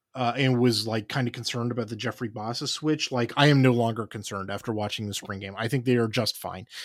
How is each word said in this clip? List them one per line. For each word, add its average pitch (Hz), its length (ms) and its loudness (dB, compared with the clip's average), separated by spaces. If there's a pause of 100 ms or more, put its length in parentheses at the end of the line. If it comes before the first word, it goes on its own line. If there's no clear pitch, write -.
(160)
uh, 120 200 0
and 131 240 4
was, 113 260 4
like, 110 220 -2
kinda 127 200 -2
concerned 120 440 -4
about 113 160 -4
the 117 80 -8
Jeffrey 113 320 -6
Bossa 113 400 -6
switch, 151 420 -2
like, 120 260 0
I 143 120 8
am 143 140 8
no 127 100 8
longer 117 340 0
concerned 98 420 -8
after 101 240 -4
watching 107 360 -4
the 98 40 -6
spring 98 280 -8
game. 98 180 -12
I 113 80 -2
think 123 180 -2
they 123 120 4
are 117 100 4
just 110 300 -2
fine, 92 320 -10 (160)